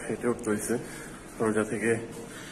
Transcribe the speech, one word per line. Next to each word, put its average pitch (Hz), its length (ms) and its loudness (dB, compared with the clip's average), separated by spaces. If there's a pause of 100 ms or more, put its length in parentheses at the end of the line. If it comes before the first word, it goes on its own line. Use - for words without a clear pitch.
হেঁটে 120 260 0
উঠতে 113 200 -2
হয়েছে, 107 220 2 (640)
দরজা 107 340 4
থেকে 110 200 4 (600)